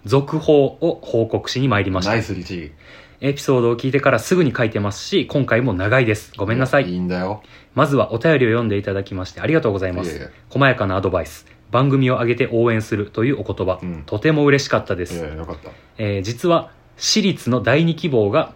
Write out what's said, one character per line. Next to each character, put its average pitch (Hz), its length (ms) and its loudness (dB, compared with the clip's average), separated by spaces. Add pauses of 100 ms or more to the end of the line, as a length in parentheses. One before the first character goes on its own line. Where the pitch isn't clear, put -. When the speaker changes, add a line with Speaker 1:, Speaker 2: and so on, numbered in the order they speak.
Speaker 1:
続 139 360 0
報 147 240 6
を - 360 -2
報 113 280 -2
告 - 200 -4
し - 120 -4
に 135 80 2
参 101 160 2
り 95 80 -2
ま 92 100 0
し 92 40 -2
た。 101 40 0
Speaker 2:
ナ 113 80 2
イ 107 60 0
ス 101 100 -6
律 92 180 -10
儀。 80 200 -10 (480)
Speaker 1:
エ 139 140 0
ピ 143 60 -8
ソ 135 180 2
ー 120 40 4
ド 117 80 4
を 120 60 0
聞 131 140 -2
い - 20 0
て 139 80 2
か 135 100 4
ら 123 80 2
す - 160 0
ぐ 180 80 4
に 131 100 4
書 123 120 0
い 113 60 0
て 107 100 -2
ま 104 100 -2
す - 160 -10
し、 180 220 0
今 139 180 0
回 113 140 2
も 120 140 0
長 104 260 2
い 123 60 2
で 107 100 2
す。 - 200 -18
ご 101 80 -4
め 110 120 0
ん - 20 0
な 127 80 0
さ 139 140 2
い。 - 20 0
Speaker 2:
い - 40 -2
や、 90 80 -6
い - 20 -4
い - 20 -2
ん 90 80 -2
だ 90 140 -2
よ。 98 240 -6 (320)
Speaker 1:
ま 143 100 4
ず 139 80 0
は 117 180 2
お 113 60 -2
便 160 200 4
り 127 80 4
を - 20 2
読 117 160 2
ん 113 40 -2
で 101 100 0
い 101 40 -2
た 98 120 -4
だ 98 100 -4
き 101 100 -10
ま 92 100 -6
し - 80 -12
て - 80 -16
あ 92 60 -4
り 160 80 2
が 160 60 4
と 120 80 0
う 104 40 2
ご 98 60 -2
ざ 95 80 -2
い 90 60 -4
ま 87 100 -4
す。 87 80 -6
Speaker 2:
い 76 60 -8
え - 20 -12
い 65 40 -12
え。 65 80 -14 (200)
Speaker 1:
細 135 160 2
や 127 80 4
か 101 140 -2
な 92 80 -2
ア 98 40 0
ド 95 80 -2
バ 87 140 0
イ 78 40 -8
ス。 - 200 -20 (240)
番 135 180 2
組 135 220 2
を 127 60 2
上 120 100 -2
げ 120 80 2
て 120 180 0
応 117 180 2
援 110 120 0
す 113 140 -4
る 101 140 -4
と 110 140 -2
い 139 80 0
う - 80 -4
お 101 40 -8
言 98 220 -4
葉。 92 160 -2
Speaker 2:
う 90 40 -8
ん。 85 180 -8
Speaker 1:
と 107 140 -6
て 156 120 2
も 147 140 2
嬉 139 200 4
し - 40 -10
か 117 100 2
っ 107 60 -2
た 98 120 -4
で 87 100 -4
す。 87 80 -10
Speaker 2:
い 85 40 -8
や 80 80 -6
い - 40 -8
や、 73 60 -10
よ 80 100 -10
か 85 80 -12
っ 78 40 -14
た。 - 120 -18 (280)
Speaker 1:
え 101 200 -2
ー、 95 40 -4
実 117 260 -4
は、 165 220 2 (260)
私 - 260 0
立 190 260 0
の 123 140 0
第 135 220 4
二 165 120 2
希 170 140 -4
望 107 200 4
が 156 260 0